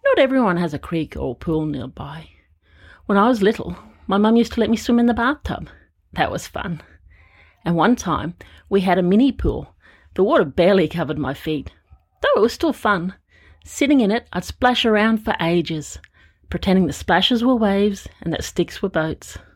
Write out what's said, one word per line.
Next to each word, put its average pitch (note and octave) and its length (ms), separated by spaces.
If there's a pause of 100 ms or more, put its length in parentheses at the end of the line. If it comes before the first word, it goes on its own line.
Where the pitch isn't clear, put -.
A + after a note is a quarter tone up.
Not C5 140
everyone B3+ 380
has E3+ 180
a C#3 40
creek D#3+ 380
or C3+ 200
pool D#3 280
nearby. D3 640 (800)
When G3+ 120
I A3 100
was A#3+ 120
little, F#3+ 360 (300)
my G3 120
mum A3 180
used - 180
to A#3 60
let G#3+ 100
me A#3 60
swim A#3+ 220
in A#3+ 80
the A#3+ 80
bathtub. A#3+ 540 (460)
That - 180
was - 160
fun. - 340 (800)
And E3+ 120
one G3+ 200
time, E3 380 (340)
we G3 140
had F#3 160
a F#3 40
mini G#3+ 300
pool. - 420 (400)
The F#3 100
water B3 200
barely F3 440
covered D#3 300
my C3+ 160
feet, - 380 (480)
though - 200
it - 20
was A#3 100
still D#4 200
fun. F#3 420 (500)
Sitting C#4 360
in G3+ 100
it, A#3 220
I'd F3+ 120
splash B3 400
around A3 340
for G#3+ 220
ages, E3+ 580 (520)
pretending F#3 360
the D3 60
splashes G3 500
were B3+ 140
waves G3+ 500 (140)
and E3 120
that - 120
sticks - 380
were F#3+ 80
boats. - 480 (180)